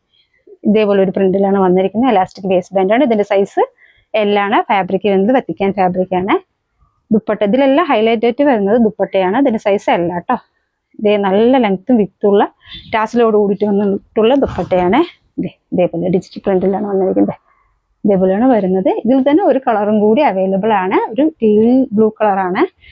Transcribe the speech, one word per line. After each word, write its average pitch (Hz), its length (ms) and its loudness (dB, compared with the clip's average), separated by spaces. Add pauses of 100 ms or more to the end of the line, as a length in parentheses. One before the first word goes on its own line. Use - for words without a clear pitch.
(680)
ഇതേപോലെ 208 360 2
ഒരു 190 120 -2
പ്രിന്റിലാണ് 196 500 0
വന്നിരിക്കുന്നത്. 190 460 2
ഇലാസ്റ്റിക് 190 400 -2
വേസ്റ്റ് 185 240 -2
ബാൻഡ് 190 180 0
ആണ്. 262 140 2
ഇതിന്റെ 208 240 0
സൈസ് 196 300 0 (580)
എൽ 202 120 0 (120)
ആണ്. 202 120 0 (100)
ഫാബ്രിക് 190 440 -2
വരുന്നത് 196 260 2
വത്തിക്കാൻ 196 400 -4
ഫാബ്രിക് 185 420 -2
ആണ്. 202 160 -2 (800)
ദുപ്പട്ട 208 340 -2
ഇതിലെല്ലാം 269 420 2
ഹൈലൈറ്റ് 226 380 0
ആയിട്ട് 247 220 -2
വരുന്നത് 208 360 0
ദുപ്പട്ടയാണ്. 190 560 -2
ഇതിന്റെ 233 240 0
സൈസ് 202 300 -2
എൽ 175 100 -2 (120)
ആട്ടോ. 226 200 -4 (640)
ഇതേ 208 140 2 (120)
നല്ല 220 380 2
ലെങ്ത്തും 196 380 -2
വിത്തുള്ള 202 420 0 (500)
ടാസലോട് 220 480 0
കൂടിയിട്ട് 202 300 -2
വന്നിട്ടുള്ള 208 640 -2 (100)
ദുപ്പട്ടയാണ്. 185 560 -2 (440)
ദേ 180 80 -8 (220)
ഇതേപോലെ 175 420 -2
ഡിജിറ്റൽ - 300 -6
പ്രിന്റിലാണ് 196 460 -2
വന്നിരിക്കുന്നത്. 196 440 -2 (720)
ഇതേപോലെയാണ് 196 500 2
വരുന്നത്. 190 340 0 (140)
ഇതിൽ 262 240 2
തന്നെ 311 240 2
ഒരു 254 140 0
കളറും 214 380 0
കൂടി 220 280 2
അവൈലബിൾ 190 400 -2 (120)
ആണ്, 202 140 -2 (140)
ഒരു 233 120 -2 (180)
ടീൽ 220 280 4 (260)
ബ്ലൂ 220 120 2 (100)
കളറാണ്. 196 460 -2 (280)